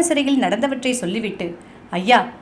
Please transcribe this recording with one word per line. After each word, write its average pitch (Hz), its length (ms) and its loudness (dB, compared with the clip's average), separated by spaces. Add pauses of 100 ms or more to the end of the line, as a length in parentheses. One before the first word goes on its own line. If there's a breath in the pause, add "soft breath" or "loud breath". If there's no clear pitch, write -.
சிறையில் 285 400 2
நடந்தவற்றை 254 500 0
சொல்லிவிட்டு, 196 540 -4 (440 loud breath)
"ஐயா, 190 280 4 (240)